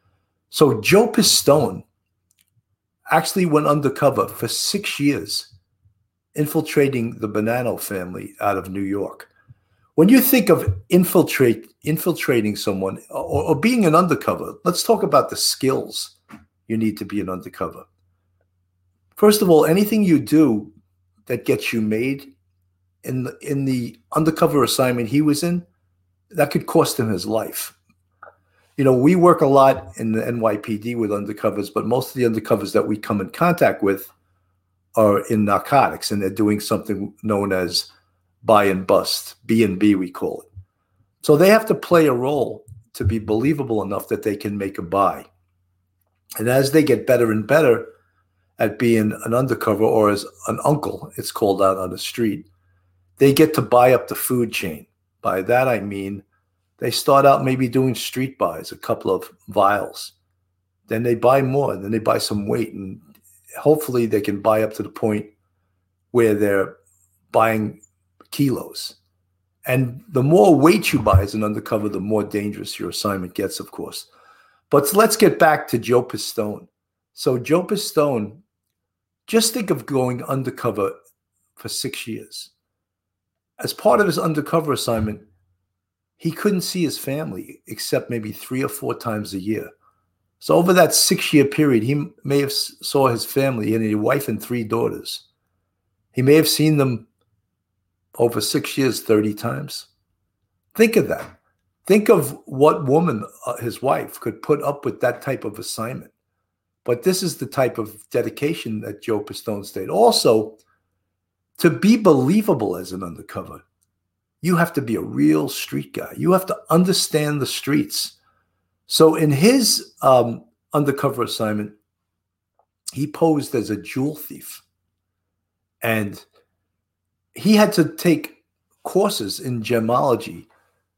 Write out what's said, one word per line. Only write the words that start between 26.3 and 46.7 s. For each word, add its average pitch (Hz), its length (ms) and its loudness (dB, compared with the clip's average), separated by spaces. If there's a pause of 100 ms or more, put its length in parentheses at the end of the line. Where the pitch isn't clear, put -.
that 143 200 0
could - 160 -4
cost - 320 0
him 113 100 -2
his 98 160 -4
life. - 480 -6 (1080)
You 143 60 2
know, 135 80 6
we 139 240 6
work 170 240 6
a 151 60 4
lot 135 500 4
in 113 160 -4
the 110 140 -2
N 120 120 -4
Y 110 200 0
P 107 180 -6
D 117 200 -8
with 110 120 -2
undercovers, 104 640 -4
but 104 140 -4
most 127 220 0
of - 60 -18
the 123 140 0
undercovers 110 460 -2
that 104 120 2
we 107 120 -4
come 104 240 -4
in 92 80 -8
contact 165 520 0
with 98 300 -2 (840)
are 104 320 4
in 107 180 0
narcotics, 101 640 0
and 104 100 -4
they're 98 80 -2
doing 104 320 0
something 98 600 -6
known 101 320 -2
as 90 360 -4 (520)
buy 107 220 6
and 92 220 0
bust, - 500 0 (100)
B 113 180 4
and 92 140 -2
B 104 160 4
we 92 160 -4
call - 320 -8
it. - 60 -20 (760)
So 147 160 4
they 180 100 6
have 214 200 6
to 220 60 2
play 165 300 2
a 143 80 4
role 123 540 -4 (260)
to - 140 -8
be 110 120 0
believable 113 600 -2
enough 95 280 -8
that 104 140 -4
they 104 140 -2
can 104 220 -6
make 98 180 -6
a 98 60 -10
buy. 92 420 0 (1120)
And 110 80 -2
as 135 260 2